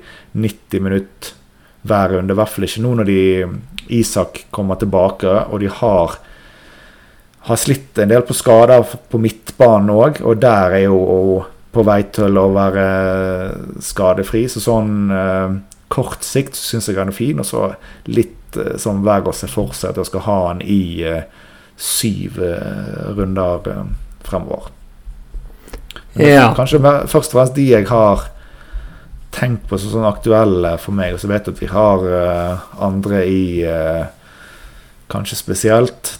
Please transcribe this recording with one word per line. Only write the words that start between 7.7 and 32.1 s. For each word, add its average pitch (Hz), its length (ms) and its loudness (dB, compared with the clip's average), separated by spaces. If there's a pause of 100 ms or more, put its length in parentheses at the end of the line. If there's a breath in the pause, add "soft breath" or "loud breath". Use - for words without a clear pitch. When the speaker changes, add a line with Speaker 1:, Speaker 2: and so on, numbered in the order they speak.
Speaker 1:
en 101 120 4
del 123 160 6
på 120 80 -4
skader 120 480 6
f-, - 140 -10 (100)
på 117 120 -2
midtbanen 110 720 4
også, 135 340 4
og 110 160 2
der 98 320 4
er 98 140 4
jo, 98 100 4
og 92 460 2 (260)
på 113 160 2
vei 101 140 4 (100)
til 101 280 2
å 95 120 4
være 95 360 2 (920)
skadefri, 98 720 0
så - 80 -8
sånn, 110 320 0 (200)
eh, 95 440 -2 (320)
kort - 400 -6
sikt 139 320 -4
så - 140 -8
synes 113 160 -4
jeg 95 100 -2
han 95 140 -4
er - 20 -12
fin, 139 240 -4
og 123 80 -6
så 98 220 -2 (420 loud breath)
litt, - 480 -4
eh, - 160 -6
sånn 101 280 -4
verre 98 280 2
å - 40 -6
se - 120 -10
for - 240 -6
seg 92 220 -8
at 95 80 -4
jeg 90 100 -6
skal 92 160 -6
ha 101 120 0 (100)
han 90 120 -6
i, 98 200 0 (220)
eh, 82 200 -4 (540 soft breath)
syv, 95 680 -6
eh, 98 720 -6
runder, 92 560 -2
eh, 98 140 -8 (380)
fremover. - 480 -8 (1400 loud breath)
Men 151 120 4
Speaker 2:
Ja. 131 260 8
Speaker 1:
kanskje 135 280 2
mer, 143 240 4
først - 280 0
og 120 60 4
fremst 131 160 2
de 139 140 2
jeg 107 180 4
har 110 380 2 (1040 loud breath)
tenkt 120 360 -4
på 98 100 -4
som 101 140 -6
sånn 110 200 0
aktuelle 98 680 2
for - 120 -10
meg, 92 220 -2
og 85 60 -8
så 101 80 -8
vet 101 180 -2
jeg 87 80 -6
at - 60 -14
vi - 80 -8
har, 95 400 2
eh, 87 500 -2 (240)